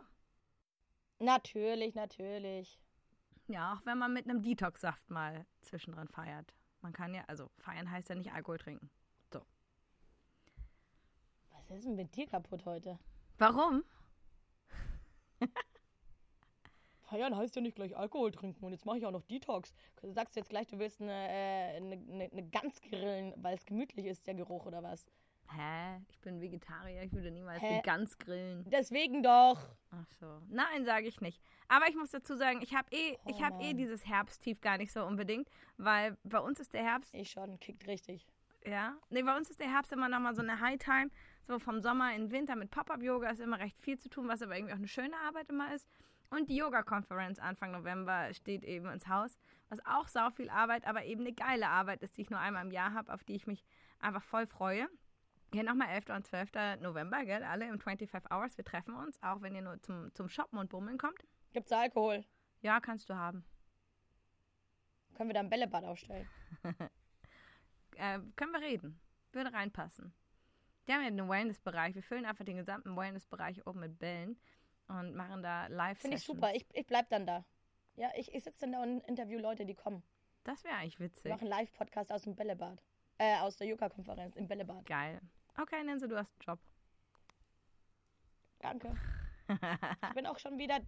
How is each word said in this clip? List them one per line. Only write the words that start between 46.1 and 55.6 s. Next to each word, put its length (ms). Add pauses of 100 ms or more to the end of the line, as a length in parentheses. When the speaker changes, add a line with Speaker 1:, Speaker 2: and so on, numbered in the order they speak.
Speaker 2:
Und 180
die 80
Yoga-Konferenz 840
Anfang 320
November 600
steht 320
eben 240
ins 200
Haus, 280 (320)
was 160
auch 240
sau 220
viel 180
Arbeit, 380
aber 180
eben 180
eine 120
geile 340
Arbeit 340
ist, 140
die 60
ich 80
nur 100
einmal 240
im 60
Jahr 240
hab, 160
auf 140
die 100
ich 120
mich 180 (340)
einfach 240
voll 240
freue. 420 (640)
Hier 120